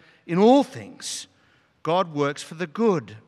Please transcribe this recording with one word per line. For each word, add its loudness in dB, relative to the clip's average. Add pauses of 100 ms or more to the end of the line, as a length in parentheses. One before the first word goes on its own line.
(260)
in -2
all 6
things, -14 (560)
God -2
works -2
for -16
the -8
good -2 (100)